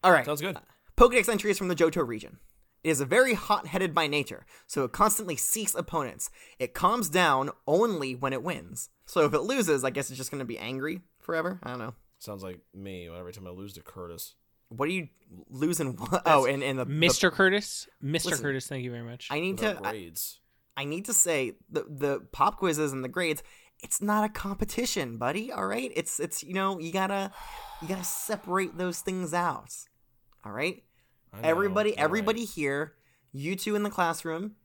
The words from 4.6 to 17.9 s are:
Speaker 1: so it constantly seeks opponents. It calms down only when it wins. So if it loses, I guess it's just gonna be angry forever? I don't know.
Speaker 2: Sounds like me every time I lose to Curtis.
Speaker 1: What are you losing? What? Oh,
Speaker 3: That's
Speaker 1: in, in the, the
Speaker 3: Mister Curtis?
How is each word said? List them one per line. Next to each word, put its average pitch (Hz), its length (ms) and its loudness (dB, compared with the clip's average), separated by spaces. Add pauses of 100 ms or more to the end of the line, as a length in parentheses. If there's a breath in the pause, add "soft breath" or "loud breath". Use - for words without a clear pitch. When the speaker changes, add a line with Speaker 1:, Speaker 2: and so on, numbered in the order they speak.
Speaker 1:
so 139 180 0
it 120 80 -4
constantly 208 440 2
seeks - 380 -2
opponents. - 560 -4 (280 loud breath)
It 127 160 -4
calms 190 360 4
down 143 400 4 (160)
only 160 480 4
when 135 180 -2
it 127 100 -4
wins. 143 460 -8 (180)
So 160 200 4
if 147 80 2
it 143 60 4
loses, 170 440 2
I 135 60 2
guess 139 200 -4
it's 131 80 -12
just 131 120 -8
gonna 135 160 -6
be 123 120 -8
angry 135 420 -6 (200)
forever? 170 420 -4
I 123 80 -10
don't 123 80 -8
know. 117 160 -8 (240)
Speaker 2:
Sounds 101 240 -12
like 92 180 -10 (140)
me 92 340 -10
every 87 240 -12
time 98 140 -16
I 87 40 -12
lose 98 240 -14
to 80 80 -18
Curtis. 85 520 -14 (340)
Speaker 1:
What 127 200 -4
are 180 40 -2
you 180 160 -4 (420)
losing? 143 460 -2
What? - 300 0
Oh, 147 180 8
Speaker 3:
That's 135 100 2
Speaker 1:
in, 139 80 -4
in 135 140 -2
the, 127 80 -2
the 139 60 -6
Speaker 3:
Mister 170 400 4
Curtis? 196 580 2 (120)